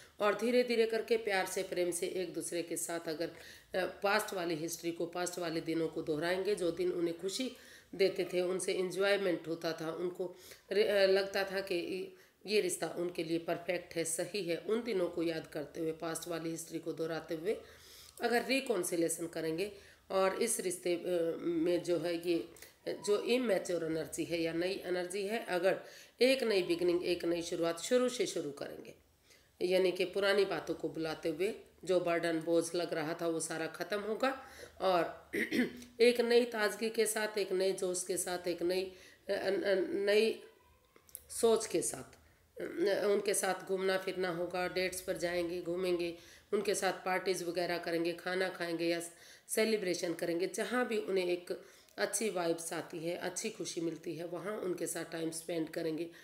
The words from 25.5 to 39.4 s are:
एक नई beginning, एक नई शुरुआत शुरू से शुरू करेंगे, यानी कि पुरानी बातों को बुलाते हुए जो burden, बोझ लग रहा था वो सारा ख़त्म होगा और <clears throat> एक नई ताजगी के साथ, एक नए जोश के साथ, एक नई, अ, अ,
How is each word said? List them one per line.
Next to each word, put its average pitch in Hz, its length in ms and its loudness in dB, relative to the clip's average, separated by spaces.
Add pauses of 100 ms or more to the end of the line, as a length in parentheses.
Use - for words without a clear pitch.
एक 262 220 6
नई 202 200 4
beginning, 175 420 2
एक 175 200 0
नई 170 160 0
शुरुआत 165 380 -2
शुरू 247 300 2
से 202 160 0
शुरू 156 260 -4
करेंगे, - 440 -12 (640)
यानी 185 300 4
कि 180 140 0
पुरानी 196 400 2
बातों 170 280 -2
को 156 160 -4
बुलाते 160 400 -4
हुए 180 260 -2 (280)
जो 175 160 4
burden, 170 420 2
बोझ 165 340 2
लग 175 180 -2
रहा 160 200 -2
था 170 140 -4
वो 165 120 0
सारा 160 280 -4
ख़त्म 175 320 -4
होगा 220 460 -2 (360)
और 175 540 2
<clears throat> - 640 0
एक 240 200 8
नई 240 240 6
ताजगी 220 440 0
के 220 160 2
साथ, 214 320 0
एक 190 140 0
नए 190 200 4
जोश 180 360 -2
के 180 100 -2
साथ, 180 300 -4
एक 175 160 0
नई, 185 300 0 (360)
अ, - 20 -2
अ, 196 280 2 (300)